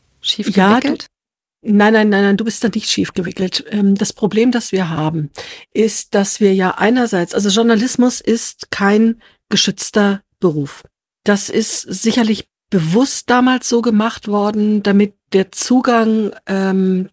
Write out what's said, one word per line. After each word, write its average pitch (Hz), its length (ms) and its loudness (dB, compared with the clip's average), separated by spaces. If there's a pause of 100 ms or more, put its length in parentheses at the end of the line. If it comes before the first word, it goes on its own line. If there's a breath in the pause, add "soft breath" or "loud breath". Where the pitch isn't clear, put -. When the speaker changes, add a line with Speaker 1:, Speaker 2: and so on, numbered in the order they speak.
(200)
Speaker 1:
schief - 340 -6
Speaker 2:
Ja, 202 240 4
Speaker 1:
gewickelt? 277 260 -4 (560)
Speaker 2:
du, 185 100 -4
nein, 208 220 4
nein, 214 160 2
nein, 202 140 2
nein, 202 140 2
du 220 80 -4
bist - 180 -4
da 226 100 0
nicht - 160 -6
schief - 240 -4
gewickelt. 185 560 -6
Ähm, 202 240 2
das 196 180 -2
Problem, 214 380 0
das 240 220 -2
wir 185 180 -2
haben, 156 400 -4 (420 loud breath)
ist, - 440 -2
dass 196 240 0
wir 196 160 4
ja 185 160 0
einerseits, 226 640 0
also 202 140 0
Journalismus 233 720 2
ist - 500 -4
kein 214 500 2 (260 soft breath)
geschützter 196 760 0 (180)
Beruf. 151 440 -4 (400)
Das 202 260 0
ist - 320 -2
sicherlich 220 640 -2 (240)
bewusst 190 580 0
damals 254 400 2
so 233 140 0
gemacht 226 440 -2
worden, 208 540 0
damit 202 320 2 (200)
der 190 180 0
Zugang, 220 800 0 (160)
ähm, 190 640 0